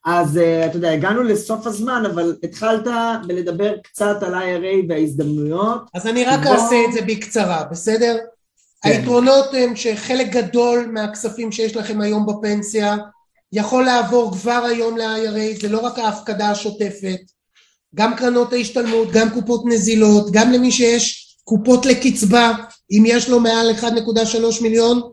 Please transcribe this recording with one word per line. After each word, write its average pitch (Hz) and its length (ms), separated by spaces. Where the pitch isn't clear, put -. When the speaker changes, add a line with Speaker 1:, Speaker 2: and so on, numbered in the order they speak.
Speaker 1:
אז, 165 340
אה, 165 280
אתה 165 100
יודע, 165 160
הגענו 196 300
לסוף 220 440
הזמן, 226 360
אבל 170 300
התחלת 220 440
בלדבר 180 460
קצת 202 400
על 180 120
איי 180 200
אר 175 100
איי 190 240
וההזדמנויות. 156 960
Speaker 2:
אז 180 120
אני 240 180
רק 269 200
Speaker 1:
בוא 277 80
Speaker 2:
אעשה 247 240
את 233 40
זה 220 100
בקצרה, 185 680
בסדר? 220 460
Speaker 1:
כן. 214 80
Speaker 2:
היתרונות 247 600
הם 247 240
שחלק 247 560
גדול 240 600
מהכספים 214 600
שיש 220 240
לכם 214 240
היום 208 260
בפנסיה, 208 680
יכול 214 320
לעבור 240 480
כבר 240 360
היום 226 300
ל-I 220 300
R 214 300
A, - 20
זה 214 80
לא 220 100
רק 240 200
ההפקדה 208 520
השוטפת, 196 680
גם 226 220
קרנות 240 360
ההשתלמות, 226 600
גם 220 180
קופות 240 360
נזילות, 214 640
גם 214 220
למי 247 200
שיש 240 720
קופות 247 420
לקצבה, 240 680
אם 214 160
יש 233 220
לו 240 120
מעל 226 300
אחד 226 220
נקודה 226 340
שלוש 226 340
מיליון 233 420